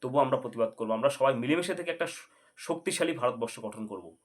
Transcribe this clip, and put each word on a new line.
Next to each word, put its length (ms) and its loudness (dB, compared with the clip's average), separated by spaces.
তবু 180 2
আমরা 180 4
প্রতিবাদ 320 -2
করব। 220 -4
আমরা 180 4
সবাই 240 4
মিলেমিশে 420 2
থেকে 160 -4
একটা 160 -2
শ-, 200 -14
শক্তিশালী 560 -2
ভারতবর্ষ 460 -2
গঠন 280 -8
করব। 380 -12